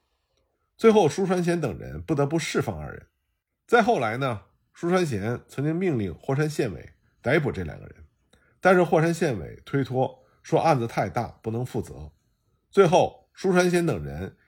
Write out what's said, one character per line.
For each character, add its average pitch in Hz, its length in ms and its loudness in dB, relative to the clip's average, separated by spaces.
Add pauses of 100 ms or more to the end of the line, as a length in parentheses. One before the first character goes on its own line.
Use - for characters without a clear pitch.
(760)
最 226 160 6
后 202 160 6
舒 190 180 -2
传 185 160 0
贤 170 180 0
等 113 160 -4
人 69 240 -12
不 156 140 -4
得 143 100 2
不 147 140 -2
释 160 240 -2
放 - 160 -6
二 73 140 -12
人。 - 160 -20 (580)
再 233 160 4
后 208 160 2
来 113 200 -2
呢， 123 240 -4 (300)
舒 - 160 -6
传 180 160 2
贤 117 440 -4
曾 135 160 -6
经 160 100 -2
命 175 240 -2
令 98 160 -4
霍 - 220 -4
山 151 120 0
县 147 240 -4
委 - 200 -16 (280)
逮 131 200 0
捕 127 100 -2
这 90 140 -8
两 76 160 -10
个 - 60 -20
人， - 100 -20 (640)
但 185 140 6
是 180 100 6
霍 170 180 2
山 170 100 2
县 156 280 -2
委 58 240 -16
推 139 180 -2
脱 123 420 -4 (200)
说 - 160 0
案 151 180 2
子 117 80 -2
太 113 220 -4
大 110 180 -6 (160)
不 110 80 -8
能 120 160 -6
负 113 160 -8
责。 76 300 -16 (580)
最 196 160 6
后 160 460 2
舒 - 180 -2
传 180 180 4
贤 170 160 2
等 101 200 -2
人 73 320 -10 (120)